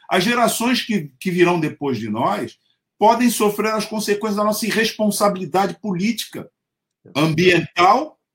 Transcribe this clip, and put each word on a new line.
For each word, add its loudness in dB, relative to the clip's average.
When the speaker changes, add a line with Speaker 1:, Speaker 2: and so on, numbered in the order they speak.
Speaker 1:
As 2
gerações 0
que, -4
que -2
virão 2
depois -4
de -8
nós -4
podem 4
sofrer 0
as -4
consequências -4
da 0
nossa -2
irresponsabilidade -2
política, -6
Speaker 2:
É -20
verdade. 0
Speaker 1:
ambiental 2